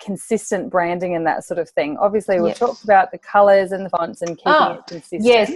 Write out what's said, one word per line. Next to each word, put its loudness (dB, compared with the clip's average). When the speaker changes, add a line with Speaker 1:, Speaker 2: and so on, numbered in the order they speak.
Speaker 1:
consistent -6
branding -2
and -2
that -4
sort -6
of -6
thing, -4
obviously 0
we've 0
Speaker 2:
Yep. -6
Speaker 1:
talked -4
about 4
the -12
colours 4
and -6
the -12
fonts -6
and -6
keeping 0
Speaker 2:
Ah, 4
Speaker 1:
it -18
consistent. -10
Speaker 2:
yes, 4